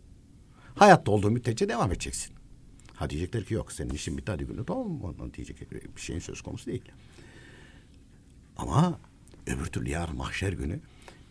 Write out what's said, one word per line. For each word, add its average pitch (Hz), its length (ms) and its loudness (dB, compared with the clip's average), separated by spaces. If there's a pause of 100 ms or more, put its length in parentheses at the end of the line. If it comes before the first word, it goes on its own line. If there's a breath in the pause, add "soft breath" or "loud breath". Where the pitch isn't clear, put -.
(760 loud breath)
Hayatta 185 360 10
olduğun 104 220 4
müddetçe 123 360 2
devam 208 220 2
edeceksin. - 440 -6 (600)
Ha 69 140 -2
diyecekler 90 340 -2
ki, 113 100 -4
"Yok, - 180 -2
senin 64 220 -4
işin 73 240 -4
bitti, 69 140 -6
hadi 71 140 -4
günü 64 200 -6
tamam." 202 380 -4
Ondan - 300 -8
diyecek - 380 -12
bir - 300 -12
şeyin - 180 -6
söz - 220 -10
konusu - 240 -10
değil. - 180 -6 (1700 loud breath)
Ama 160 420 2 (480)
öbür 64 180 -2
türlü - 240 -4
yarın 82 260 -2
mahşer 92 380 -2
günü, 80 260 -4 (520 loud breath)